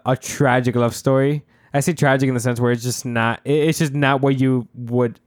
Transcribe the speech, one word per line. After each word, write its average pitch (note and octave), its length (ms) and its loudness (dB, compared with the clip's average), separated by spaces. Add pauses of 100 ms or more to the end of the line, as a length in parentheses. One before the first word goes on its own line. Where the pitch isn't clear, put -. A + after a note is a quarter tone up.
a B2+ 120 0
tragic B2+ 600 0
love A#2+ 180 0
story. C#3 480 0 (300)
I C#3+ 80 0
say E3+ 140 0
tragic C3+ 340 2
in C3 60 0
the B2 60 -2
sense A#2+ 200 -2
where B2 100 2
it's A#2+ 120 -2
just B2 240 -6
not, A#2 380 -2
it, D3 260 2
it's - 80 -2
just D3 160 -2
not C#3 260 2
what C#3 180 2
you C3 360 0
would A#2+ 520 -2